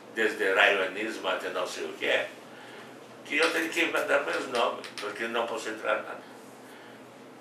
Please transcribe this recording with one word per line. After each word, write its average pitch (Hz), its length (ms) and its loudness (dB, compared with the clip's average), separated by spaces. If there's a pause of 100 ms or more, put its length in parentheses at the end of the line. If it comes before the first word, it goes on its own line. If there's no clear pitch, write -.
(140)
desde 104 380 4
raionismo 98 720 4
até 90 220 0
não - 180 0
sei - 200 -4
o - 80 -6
que, - 320 2 (1000)
que 147 140 0
eu 165 120 6
tenho 165 200 0
que 165 140 2
inventar 143 420 4
meus 165 220 0
nomes, - 380 2 (140)
porque 104 260 -4
não 113 200 0
posso 110 240 -4
entrar 110 320 0
nada. - 200 -10 (1200)